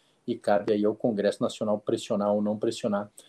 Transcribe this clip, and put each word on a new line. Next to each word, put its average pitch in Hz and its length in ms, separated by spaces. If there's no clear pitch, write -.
e 120 80
cabe 104 380
aí 104 120
ao 107 80
Congresso 101 480
Nacional 107 380
pressionar 107 520
ou 104 120
não 104 160
pressionar 104 500